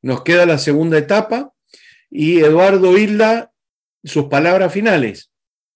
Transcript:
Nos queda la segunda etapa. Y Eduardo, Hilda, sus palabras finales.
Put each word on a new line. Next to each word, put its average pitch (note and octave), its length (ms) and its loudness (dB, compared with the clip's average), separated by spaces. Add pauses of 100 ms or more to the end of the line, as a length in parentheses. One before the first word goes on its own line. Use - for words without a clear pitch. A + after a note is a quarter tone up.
Nos B2+ 200 -6
queda F3 220 2
la D#3+ 140 0
segunda D#3 400 -2
etapa. A3 540 -4 (580)
Y E3 300 0
Eduardo, F#3 560 4
Hilda, G#3+ 560 0 (520)
sus D3 220 -4
palabras E3+ 460 0
finales. F3+ 580 -4 (460)